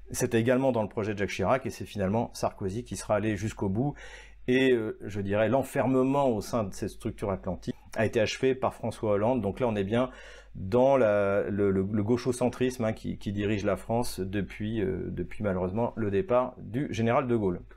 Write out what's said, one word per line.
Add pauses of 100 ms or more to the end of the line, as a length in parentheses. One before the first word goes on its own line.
(120)
C'était
également
dans
le
projet
de
Jacques
Chirac,
et
c'est
finalement
Sarkozy
qui
sera
allé
jusqu'au
bout. (520)
Et,
euh,
je
dirais,
l'enfermement
au
sein
de
cette
structure
atlantique (200)
a
été
achevé
par
François
Hollande.
Donc
là,
on
est
bien (440)
dans
la,
le,
le,
le
gauchocentrisme,
hein,
qui,
qui
dirige
la
France
depuis,
euh,
depuis
malheureusement
le
départ
du
général
de
Gaulle. (160)